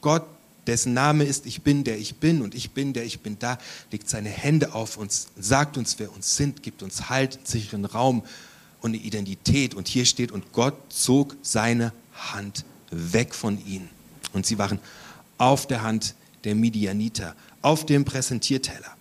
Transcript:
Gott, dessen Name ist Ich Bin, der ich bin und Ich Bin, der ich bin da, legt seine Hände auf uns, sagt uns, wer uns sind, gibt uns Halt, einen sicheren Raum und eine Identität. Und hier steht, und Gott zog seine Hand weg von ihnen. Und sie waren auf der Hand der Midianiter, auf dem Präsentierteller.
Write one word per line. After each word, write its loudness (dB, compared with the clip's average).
Gott, 4
dessen 2
Name 6
ist -2
Ich -10
Bin, 4
der -2
ich -8
bin 2
und -6
Ich -10
Bin, -4
der -4
ich -10
bin -10
da, -4
legt -8
seine -4
Hände 2
auf -6
uns, -6
sagt 2
uns, -4
wer -10
uns -2
sind, -2
gibt -12
uns -8
Halt, 0
einen -16
sicheren -4
Raum 2
und 0
eine -4
Identität. 0
Und -6
hier 2
steht, 2
und -8
Gott 0
zog 4
seine 2
Hand -10
weg -2
von -2
ihnen. -10
Und 0
sie 0
waren 0
auf 4
der -2
Hand -2
der 0
Midianiter, 0
auf 2
dem 4
Präsentierteller. -4